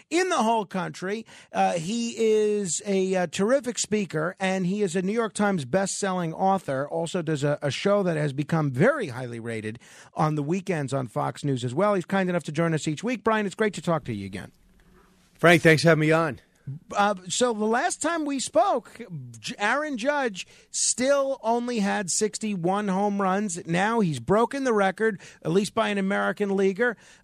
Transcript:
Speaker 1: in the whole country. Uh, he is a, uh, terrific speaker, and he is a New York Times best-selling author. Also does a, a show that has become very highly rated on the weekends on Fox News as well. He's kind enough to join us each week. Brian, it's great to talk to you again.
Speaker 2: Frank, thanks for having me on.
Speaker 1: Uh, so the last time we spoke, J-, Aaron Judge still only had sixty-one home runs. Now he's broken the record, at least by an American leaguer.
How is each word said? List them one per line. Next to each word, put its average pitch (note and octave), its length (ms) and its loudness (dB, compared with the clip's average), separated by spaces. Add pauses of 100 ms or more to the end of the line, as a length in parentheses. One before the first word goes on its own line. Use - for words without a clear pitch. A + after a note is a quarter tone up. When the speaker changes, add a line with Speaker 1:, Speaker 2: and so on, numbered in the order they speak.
Speaker 1:
in F4+ 200 2
the E4+ 80 2
whole A3+ 260 2
country. F#3 600 -6 (260)
Uh, F#3+ 220 2
he A3+ 440 -4
is G#3+ 680 2
a, F#3+ 280 0
uh, F3+ 140 0
terrific A3+ 500 0
speaker, F3 600 -4
and F#3+ 260 0
he G3 180 0
is E3+ 120 -2
a G3 60 0
New F#3 100 -2
York A3+ 220 -2
Times G3 320 0
best-selling F3+ 680 -2
author. D#3+ 540 0
Also E3 340 -4
does D3+ 220 -2
a, D3 180 0
a D3 80 0
show G3+ 320 2
that F3+ 140 0
has D3+ 160 -2
become D3 400 0
very G3+ 380 2
highly A#2 320 -10
rated A2 380 -8 (340)
on D#3 220 0
the D3 80 -2
weekends D#3 500 -2
on C3+ 140 -2
Fox C#3 360 -4
News C3 220 -2
as A#2+ 100 -4
well. G3+ 180 2
He's F#3 120 -2
kind F#3+ 240 0
enough F3 160 -2
to D#3+ 80 -8
join E3 200 0
us D3+ 140 -2
each D3+ 160 -4
week. A3+ 220 -4
Brian, G#3+ 200 2
it's F#3+ 80 -6
great G#3+ 200 0
to F3+ 80 -10
talk D#3+ 240 -2
to B2 80 -8
you G2 120 -8
again. F#2 280 -12 (840)
Speaker 2:
Frank, E3+ 240 8
thanks D#3+ 200 6
for E3 80 6
having D#3 100 6
me D#3 140 4
on. D#3+ 260 0 (560)
Speaker 1:
Uh, G3+ 180 2 (160)
so A#3+ 240 0
the G#3 100 -4
last B3 380 0
time D#4+ 240 -2
we C#4 140 -4
spoke, D#4+ 600 0 (400)
J-, - 200 -10
Aaron C4 400 0
Judge B3+ 480 -2 (240)
still C4+ 720 0
only A#3+ 340 0
had G3+ 320 0
sixty-one G#3 800 -2
home G3+ 340 0
runs. F#3+ 460 -2
Now G3 320 2
he's D#3+ 200 2
broken A3+ 440 2
the B3+ 100 2
record, G3+ 480 0 (220)
at D#3 80 -2
least G3 240 2
by A3 140 0
an G3+ 100 0
American G3+ 580 0
leaguer. G3 400 0 (260)